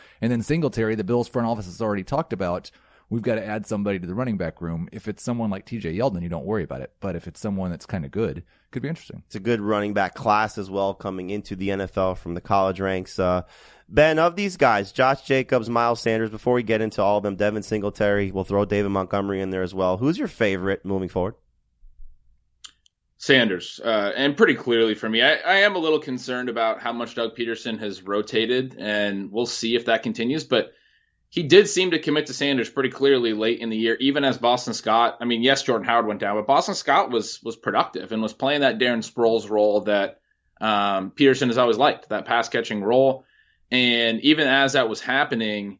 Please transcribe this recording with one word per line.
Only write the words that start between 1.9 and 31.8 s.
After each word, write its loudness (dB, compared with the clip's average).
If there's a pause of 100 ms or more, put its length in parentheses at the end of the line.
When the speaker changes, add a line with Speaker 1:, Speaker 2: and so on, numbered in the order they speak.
Speaker 1:
talked -4
about, -4 (400)
we've -4
gotta 0
add -6
somebody -2
to -8
the -6
running -2
back -6
room. -4
If -14
it's -8
someone -4
like -6
T -8
J -6
Yeldon, -2
you -6
don't -8
worry -2
about -10
it. -14
But -6
if -10
it's -16
someone -4
that's -12
kinda -6
good, -4 (260)
could -10
be -6
interesting. -14
Speaker 2:
It's -14
a -8
good 0
running 0
back 0
class 0
as -8
well -2
coming -8
into -8
the -4
N -2
F -6
L 0
from -10
the -10
college 0
ranks. -4
Uh, 0 (480)
Ben, 4
of 2
these -4
guys, 2
Josh 2
Jacobs, 0
Miles 2
Sanders, 0
before -2
we 2
get 0
into -2
all 4
of -2
them, -2
Devin 0
Singletary, 0
we'll -4
throw 2
David 0
Montgomery -2
in -4
there -2
as -6
well. 2
Who's 0
your -4
favorite -2
moving -2
forward? -4 (1800)
Speaker 3:
Sanders, 2
uh, 0
and 0
pretty 6
clearly 2
for -6
me. 2
I, 4
I 0
am 2
a -4
little 2
concerned -6
about -2
how -4
much -8
Doug -4
Peterson -6
has -10
rotated, 0
and -2
we'll -2
see -2
if 0
that 2
continues. -4
But 0 (580)
he -4
did 8
seem 0